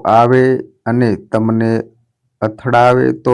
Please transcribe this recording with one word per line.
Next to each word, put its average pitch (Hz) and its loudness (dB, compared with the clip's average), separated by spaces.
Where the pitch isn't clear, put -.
આવે 120 2
અને 120 -2
તમને 113 -4
અથડાવે 123 0
તો 127 -2